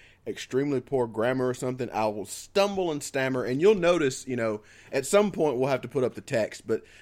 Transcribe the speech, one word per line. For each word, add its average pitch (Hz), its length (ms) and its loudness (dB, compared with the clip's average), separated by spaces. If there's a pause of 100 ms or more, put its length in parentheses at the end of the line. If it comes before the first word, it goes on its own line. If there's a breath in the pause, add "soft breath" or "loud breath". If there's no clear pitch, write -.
(260 soft breath)
extremely 131 540 -2
poor 123 260 -2
grammar 123 440 0
or 123 40 -2
something, 127 380 -6
I 107 140 0
will 104 200 -2
stumble 196 640 0
and 147 120 -4
stammer. 131 400 -2
And 123 180 -2
you'll 214 140 8
notice, 170 500 2
you 127 120 -4
know, 113 240 -2 (300 loud breath)
at 135 140 -2
some 202 260 4
point 151 260 0
we'll 131 120 2
have 127 120 0
to 131 80 -12
put 135 160 0
up 110 100 -2
the 104 60 -12
text, - 440 -2
but 110 160 -2 (200 loud breath)